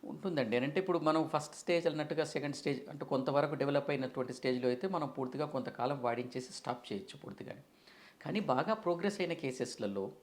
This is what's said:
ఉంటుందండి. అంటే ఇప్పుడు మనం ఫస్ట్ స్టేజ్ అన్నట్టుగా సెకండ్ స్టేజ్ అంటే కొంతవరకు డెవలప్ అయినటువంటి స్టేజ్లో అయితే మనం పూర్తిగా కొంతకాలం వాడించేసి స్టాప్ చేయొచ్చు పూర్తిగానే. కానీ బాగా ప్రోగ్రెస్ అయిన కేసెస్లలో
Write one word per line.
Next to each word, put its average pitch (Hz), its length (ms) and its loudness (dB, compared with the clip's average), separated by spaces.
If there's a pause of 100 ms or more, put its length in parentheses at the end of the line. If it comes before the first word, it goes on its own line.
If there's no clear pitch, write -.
ఉంటుందండి. 131 540 0
అంటే 143 220 2
ఇప్పుడు 190 180 2
మనం 156 360 4
ఫస్ట్ 151 220 -2
స్టేజ్ 170 320 2
అన్నట్టుగా 151 360 0
సెకండ్ 143 320 -2
స్టేజ్ - 340 -2
అంటే 147 160 -8
కొంతవరకు 143 500 4
డెవలప్ 139 340 2
అయినటువంటి 131 440 -2
స్టేజ్లో 127 340 2
అయితే 127 200 2
మనం 170 200 0
పూర్తిగా 135 380 -2
కొంతకాలం 131 560 -2
వాడించేసి 123 520 -2
స్టాప్ - 400 -4
చేయొచ్చు 98 240 -8
పూర్తిగానే. - 460 -12 (600)
కానీ 185 140 0
బాగా 147 340 2
ప్రోగ్రెస్ 185 480 0
అయిన 170 120 0
కేసెస్లలో 107 800 -2 (120)